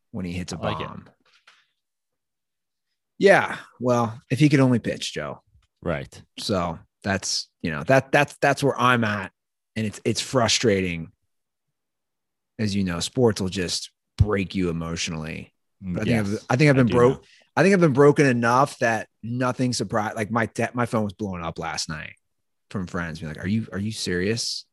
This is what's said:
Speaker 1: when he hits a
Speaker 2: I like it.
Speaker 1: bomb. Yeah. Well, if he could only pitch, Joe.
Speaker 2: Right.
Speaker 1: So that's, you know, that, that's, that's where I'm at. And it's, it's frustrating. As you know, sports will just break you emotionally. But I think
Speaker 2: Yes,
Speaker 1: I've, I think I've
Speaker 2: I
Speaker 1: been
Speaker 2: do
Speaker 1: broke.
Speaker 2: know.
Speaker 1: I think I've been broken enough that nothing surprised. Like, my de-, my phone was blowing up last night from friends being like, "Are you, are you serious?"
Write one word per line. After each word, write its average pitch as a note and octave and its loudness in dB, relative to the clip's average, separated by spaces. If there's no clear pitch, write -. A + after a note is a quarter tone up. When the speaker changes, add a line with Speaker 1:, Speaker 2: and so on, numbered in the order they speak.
Speaker 1:
when G2 -10
he F2 -8
hits F2+ -8
a F2 -8
Speaker 2:
I - -10
like G#2 -6
it. C#2+ -10
Speaker 1:
bomb. - -18
Yeah. C#3 4
Well, A#2+ 0
if A#2+ 0
he D3+ 6
could C#3 6
only B2+ 4
pitch, - -8
Joe. D2 -8
Speaker 2:
Right. D2 -6
Speaker 1:
So F2 -4
that's, - -4
you - -4
know, D2+ -6
that, C3 2
that's, D3 2
that's C#3+ 0
where B2+ 0
I'm A#2+ 4
at. G#2 -4
And A2 -4
it's, G2+ -8
it's A#2 -2
frustrating. F#2+ 0
As G#2 -2
you G2 0
know, E2+ -4
sports A#2 2
will F#2+ -4
just F2 -6
break G2+ 0
you F2+ 0
emotionally. E2 -8
But F#2+ -6
I G#2+ -4
think B2 -2
Speaker 2:
Yes, A2 0
Speaker 1:
I've, G#2 -6
I B2 -2
think D3 4
I've C#3 4
Speaker 2:
I C3 2
Speaker 1:
been B2 4
Speaker 2:
do G#2+ 0
Speaker 1:
broke. B2 4
Speaker 2:
know. - -20
Speaker 1:
I C3+ 4
think F#3+ 6
I've F#3 4
been D#3+ 6
broken C#3+ 6
enough B2 2
that A2+ 0
nothing B2 -2
surprised. G#2+ -2
Like, G#2+ -4
my A2+ 2
de-, A2+ -4
my B2 -2
phone A2 -2
was G2+ -6
blowing F#2 -8
up E2 -8
last D#2+ -8
night D#2 -12
from F#2+ -8
friends E2+ -8
being D#2 -10
like, - -16
"Are F2 -4
you, A2 -2
are F#2+ -6
you G#2+ -4
serious?" G2 -4